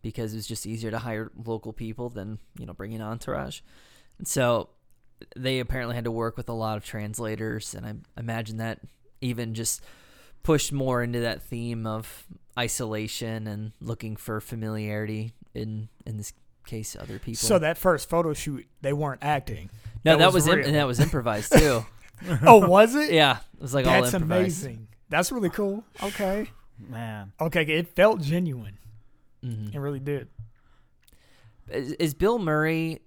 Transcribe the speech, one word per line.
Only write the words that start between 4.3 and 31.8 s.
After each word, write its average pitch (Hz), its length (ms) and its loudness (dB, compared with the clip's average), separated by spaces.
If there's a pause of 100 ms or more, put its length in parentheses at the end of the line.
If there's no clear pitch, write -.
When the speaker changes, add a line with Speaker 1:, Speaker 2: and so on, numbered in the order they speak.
Speaker 1:
they 131 220 -2
apparently 120 360 -4
had 120 100 -4
to 117 60 -2
work 113 260 -2
with 120 140 -8
a - 40 -4
lot 110 220 -2
of 107 80 -8
translators, 110 880 -6
and 104 120 -12
I 107 80 -10 (260)
imagine 113 380 -6
that 113 220 -8 (420)
even 120 320 -4
just 113 280 -4 (600)
pushed 147 320 2
more 131 280 0
into 120 180 -2
that 110 220 -4
theme 117 440 -8
of 110 400 -10 (320)
isolation 110 880 -4
and 107 340 -8
looking 110 360 -8
for 110 260 -6
familiarity 110 920 -6 (220)
in, 110 340 -8 (160)
in 110 140 -10
this - 160 -12 (320)
case, - 320 -10
other 95 200 -12
people. 113 200 -8
Speaker 2:
So 196 200 4
that 160 200 0
first 175 320 2
photo 165 240 0
shoot, 139 320 -8 (160)
they 139 100 0
weren't 143 300 -4
acting. 123 480 -4 (340)
Speaker 1:
No, 156 80 8
Speaker 2:
That 156 60 8
Speaker 1:
that 160 80 8
Speaker 2:
was 185 80 6
Speaker 1:
was 156 140 4
im-, 175 100 6
Speaker 2:
real. 139 80 0
Speaker 1:
and 143 100 2
that 143 100 2
was 131 140 0
improvised 113 560 0
too. 135 340 6
Speaker 2:
<laughs> - 40 -20 (520)
Oh, 208 200 12
was 208 280 8
it? 302 180 2
Speaker 1:
Yeah, 143 260 6 (180)
it - 40 -18
was, 131 140 -8
like, 135 120 2
all 190 140 6
Speaker 2:
That's - 140 2
Speaker 1:
improvised. 175 500 0
Speaker 2:
amazing. 113 240 -12 (220)
That's 165 200 2
really 214 200 0
cool. 202 340 -4 (180)
Okay. 202 460 -4 (300)
Speaker 3:
Man. 110 600 -10
Speaker 2:
Okay, 165 240 0
it 156 320 0
felt 190 280 4
genuine. 139 560 -4 (680)
Speaker 1:
Mm-hmm. 110 320 -8
Speaker 2:
It - 20 -6
really 139 220 -6
did. 135 280 -6 (1400)
Speaker 1:
Is, 131 240 -6